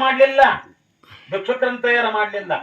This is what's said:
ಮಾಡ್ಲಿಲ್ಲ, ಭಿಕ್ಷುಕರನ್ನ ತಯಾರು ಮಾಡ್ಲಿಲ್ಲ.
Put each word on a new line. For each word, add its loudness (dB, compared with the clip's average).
ಮಾಡ್ಲಿಲ್ಲ, 4
ಭಿಕ್ಷುಕರನ್ನ -4
ತಯಾರು 0
ಮಾಡ್ಲಿಲ್ಲ. -4